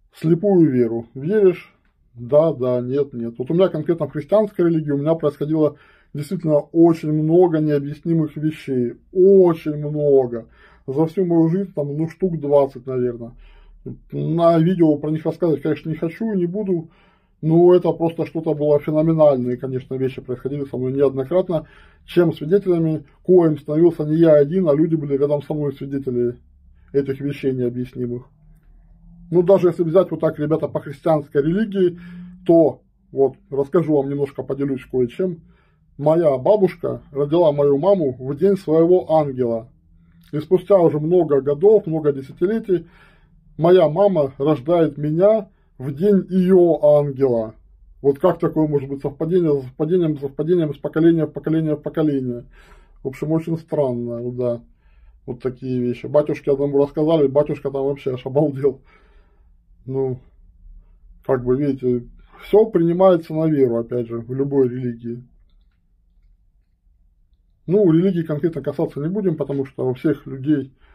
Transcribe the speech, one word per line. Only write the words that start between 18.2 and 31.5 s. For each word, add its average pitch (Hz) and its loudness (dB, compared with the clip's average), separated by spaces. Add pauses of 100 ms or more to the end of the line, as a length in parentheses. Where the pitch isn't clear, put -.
что-то 160 -4
было 147 2
феноменальное, 151 2
конечно, 131 -8
вещи 131 -4
происходили 135 -8
со 135 -12
мной 127 -4
неоднократно, 143 -2 (380)
чем 175 2
свидетелями, 165 -2 (160)
коим 170 4
становился 156 0
не 151 0
я 165 6
один, 156 2
а 143 4
люди 160 0
были 139 -2
рядом 143 0
со 156 -8
мной, 147 -4
свидетели 131 -6 (560)
этих 135 -2
вещей 139 -4
необъяснимых. 123 -6 (1040)
Ну, 175 2
даже 180 4
если 170 -2
взять 175 2
вот 156 -6
так, 156 -2
ребята, 151 -2
по 147 -8
христианской 147 -2
религии, 185 -2 (460)